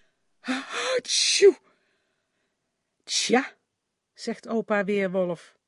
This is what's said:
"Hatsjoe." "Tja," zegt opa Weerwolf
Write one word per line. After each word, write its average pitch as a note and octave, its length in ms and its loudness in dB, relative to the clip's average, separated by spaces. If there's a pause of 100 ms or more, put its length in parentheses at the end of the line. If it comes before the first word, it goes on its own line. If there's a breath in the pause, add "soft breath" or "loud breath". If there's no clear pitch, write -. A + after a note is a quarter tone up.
(400)
"Hatsjoe." A#4 1160 2 (1500)
"Tja," - 520 0 (580)
zegt - 340 -12
opa G#3 360 -2
Weerwolf F#3 760 -2 (100)